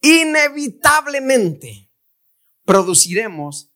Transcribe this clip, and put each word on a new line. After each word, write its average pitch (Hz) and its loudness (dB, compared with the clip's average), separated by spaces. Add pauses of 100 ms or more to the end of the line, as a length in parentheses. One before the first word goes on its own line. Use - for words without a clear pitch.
inevitablemente 285 0 (720)
produciremos 180 0